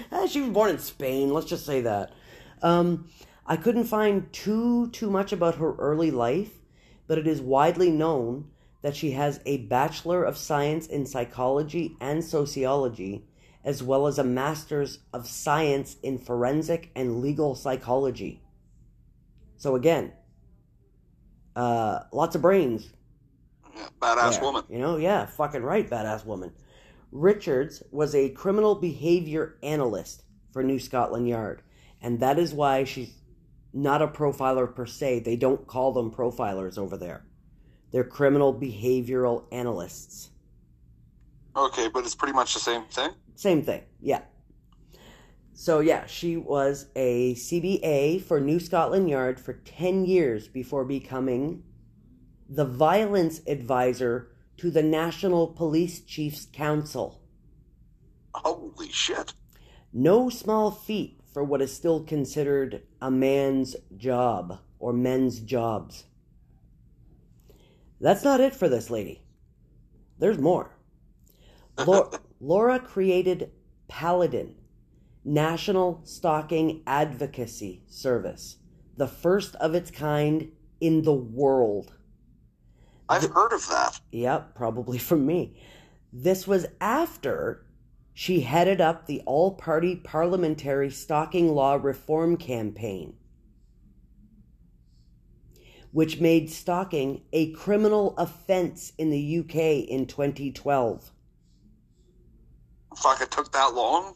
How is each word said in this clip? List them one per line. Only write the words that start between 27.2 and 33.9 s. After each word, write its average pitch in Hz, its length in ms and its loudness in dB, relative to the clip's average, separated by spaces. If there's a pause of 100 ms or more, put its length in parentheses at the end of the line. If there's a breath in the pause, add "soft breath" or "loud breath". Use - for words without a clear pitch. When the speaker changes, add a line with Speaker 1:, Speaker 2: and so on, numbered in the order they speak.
Speaker 1:
was 147 240 0
a 139 140 4
criminal 202 460 2
behavior 156 880 0
analyst 131 600 -2 (280)
for 131 120 -4
New 131 160 0
Scotland 120 480 -2
Yard, 113 340 -4 (400 soft breath)
and 120 180 -4
that 135 200 2
is 160 140 0
why 139 300 2
she's 131 300 -10 (600)
not 143 280 2